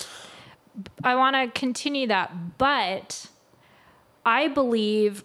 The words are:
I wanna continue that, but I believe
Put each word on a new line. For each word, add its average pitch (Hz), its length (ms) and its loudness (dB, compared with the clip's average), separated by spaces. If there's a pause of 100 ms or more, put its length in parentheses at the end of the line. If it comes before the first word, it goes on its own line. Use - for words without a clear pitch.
(1040)
I 247 120 4
wanna 262 340 4
continue 269 560 -4
that, 180 520 -2
but 240 680 -2 (1000)
I 247 240 4
believe 214 760 2